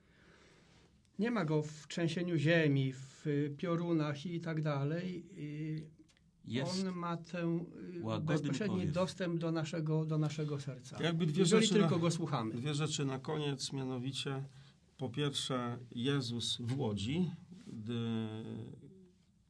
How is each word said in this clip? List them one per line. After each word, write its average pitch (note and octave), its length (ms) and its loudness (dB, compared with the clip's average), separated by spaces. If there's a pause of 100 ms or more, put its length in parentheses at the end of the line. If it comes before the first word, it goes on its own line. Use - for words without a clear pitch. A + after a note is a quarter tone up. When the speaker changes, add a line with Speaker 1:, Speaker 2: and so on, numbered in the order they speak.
(1200)
Speaker 1:
nie A3 120 2
ma G#3 140 0
go D3+ 180 2
w - 260 -10
trzęsieniu F3 480 0
ziemi, C#3+ 560 4
w, - 340 -12
y, C#3+ 320 0
piorunach E3+ 680 0
i E3+ 140 -4
tak D#3+ 220 -2
dalej. D#3 640 -2 (120)
Y, D#3 480 -6 (580)
Speaker 2:
Jest F3+ 420 -2
Speaker 1:
on F3+ 80 -2
ma E3+ 220 -2
tę, E3+ 440 -2 (360)
y, E3+ 60 -6
Speaker 2:
łagodny A2 320 0
Speaker 1:
bezpośredni D#3 420 2
Speaker 2:
powiew. D#3+ 180 2
Speaker 1:
dostęp F3 440 0
do E3 140 0
naszego, D#3+ 520 0
do D#3 140 0
naszego D3 420 0
serca. C3 420 -8
Speaker 3:
Jakby E3 240 2
dwie D3+ 140 4
Speaker 1:
Jeżeli G3+ 260 8
Speaker 3:
rzeczy F#3 120 4
Speaker 1:
tylko E3 160 6
Speaker 3:
na, E3 60 2
Speaker 1:
go E3 100 4
słuchamy. C3+ 440 0
Speaker 3:
dwie C#3 200 -2
rzeczy D3+ 300 0
na C3+ 140 -2
koniec, D3 540 -2
mianowicie C3+ 720 -4 (520)
po C3 120 -4
pierwsze B2+ 720 -2 (160)
Jezus A#2+ 680 0
w B2 180 -2
łodzi, C3 520 0 (360)
gdy A2+ 600 -4 (1200)